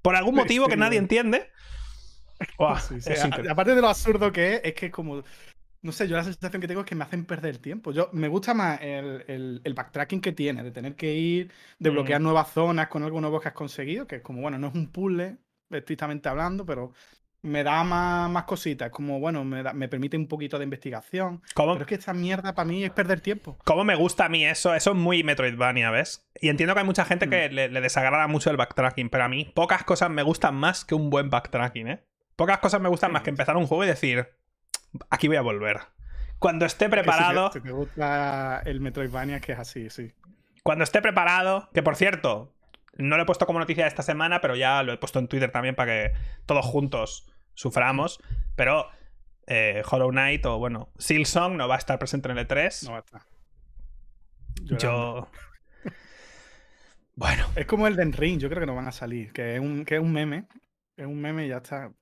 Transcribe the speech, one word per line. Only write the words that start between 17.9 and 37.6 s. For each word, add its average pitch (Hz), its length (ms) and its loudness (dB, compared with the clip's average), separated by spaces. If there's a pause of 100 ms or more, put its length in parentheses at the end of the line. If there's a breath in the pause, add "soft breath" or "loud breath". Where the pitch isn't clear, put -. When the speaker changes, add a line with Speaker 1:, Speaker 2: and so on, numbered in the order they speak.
Speaker 2:
más 175 160 0
cositas, 143 440 -4
como, 143 300 -6
bueno, 151 260 -2
me 131 160 -4
da, 131 120 -4
me 135 140 -4
permite 135 300 -4
un 156 100 -2
poquito 147 300 -6
de 143 60 -4
investigación. 139 800 -6 (100)
Speaker 1:
¿Cómo? 156 200 4
Speaker 2:
Pero 147 100 -2
es - 40 -8
que 208 80 -2
esta 190 180 -8
mierda 185 420 -2
para 175 120 -2
mí 180 160 -2
es 190 80 -4
perder 185 300 0
tiempo. 196 420 -6
Speaker 1:
¿Cómo 196 220 4
me 208 100 4
gusta 175 300 4
a 165 40 0
mí 160 140 4
eso? 156 300 4
Eso 165 180 4
es 196 60 2
muy 175 260 4
Metroidvania, 123 680 2
¿ves? - 360 -2 (140)
Y 156 80 4
entiendo 160 240 2
que 202 80 4
hay 190 60 0
mucha 190 180 2
gente 180 220 2
Speaker 2:
Mm. - 20 -4
Speaker 1:
que 165 200 2
le, 135 200 0
le 131 120 -2
desagrada 135 460 2
mucho 151 220 2
el 147 80 2
backtracking, 127 520 0
pero 131 140 2
a 123 60 2
mí 135 260 -4
pocas 175 280 4
cosas 175 260 2
me 151 140 0
gustan 151 320 2
más 156 280 0
que - 120 0
un 151 160 0
buen 139 180 2
backtracking, 120 580 -2
¿eh? 147 160 -8 (320)
Pocas 190 220 4
cosas 196 240 2
me 185 80 2
gustan 180 220 2
Speaker 2:
Sí, - 20 -2
Speaker 1:
más 147 80 2
que - 60 -6
Speaker 2:
sí. 139 60 -2
Speaker 1:
empezar 139 220 0
un 175 120 2
juego 175 180 2
y - 20 4
decir, 127 400 0 (840)
"Aquí 147 200 2
voy 151 80 4
a 139 40 2
volver". 104 380 -2 (600 soft breath)
Cuando 165 260 4
esté 165 200 2
Speaker 2:
Es 208 60 2
que 214 60 6
si 202 40 4
te, - 20 0
Speaker 1:
preparado 180 500 4
Speaker 2:
si 135 80 -10